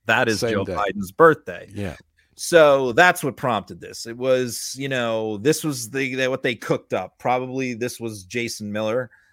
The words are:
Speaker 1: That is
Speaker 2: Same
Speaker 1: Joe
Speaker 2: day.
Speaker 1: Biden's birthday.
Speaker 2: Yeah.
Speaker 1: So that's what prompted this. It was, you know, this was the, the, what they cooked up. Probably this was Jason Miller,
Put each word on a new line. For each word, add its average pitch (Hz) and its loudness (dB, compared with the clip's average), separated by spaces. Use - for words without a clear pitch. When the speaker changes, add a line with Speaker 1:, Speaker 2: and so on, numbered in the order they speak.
Speaker 1:
That 117 2
is 107 0
Speaker 2:
Same 117 -2
Speaker 1:
Joe 98 -2
Speaker 2:
day. 92 -6
Speaker 1:
Biden's 98 -4
birthday. 143 4
Speaker 2:
Yeah. 98 -6
Speaker 1:
So 143 6
that's 175 4
what 131 -4
prompted 101 -2
this. - -14
It 117 -12
was, 127 -2
you 135 -6
know, 113 -2
this 147 2
was 123 -6
the, 131 -4
the, 131 0
what 131 -4
they 127 -2
cooked - -4
up. 92 -6
Probably 127 -2
this 117 -6
was 107 -10
Jason 110 -6
Miller, 110 -2